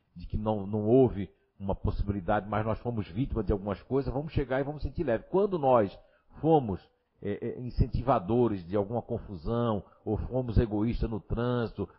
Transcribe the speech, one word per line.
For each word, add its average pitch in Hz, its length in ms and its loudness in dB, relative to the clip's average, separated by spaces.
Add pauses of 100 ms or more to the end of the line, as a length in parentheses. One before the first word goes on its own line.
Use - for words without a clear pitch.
(160)
de 87 100 -14
que - 120 -4
não, 107 280 -2
não 104 200 -2
houve 107 440 4 (300)
uma 98 160 -2
possibilidade, 101 720 0
mas 107 180 0
nós 110 140 -2
fomos 117 300 -4
vítimas 113 360 -2
de 98 60 2
algumas 98 320 -2
coisas, 127 300 -2
vamos 147 180 -6
chegar 131 300 0
e - 20 -4
vamos 147 180 -8
sentir 147 220 -4
leve. 113 260 0
Quando 190 300 0
nós 123 360 4 (440)
fomos, 139 400 4 (420)
é, 101 100 -4
é, - 280 -6
incentivadores 117 1080 0
de 92 120 -2
alguma 104 240 -2
confusão, 110 840 -2 (220)
ou 107 100 0
fomos 113 420 -2
egoístas 113 520 2
no 107 100 -4
trânsito, 117 800 -2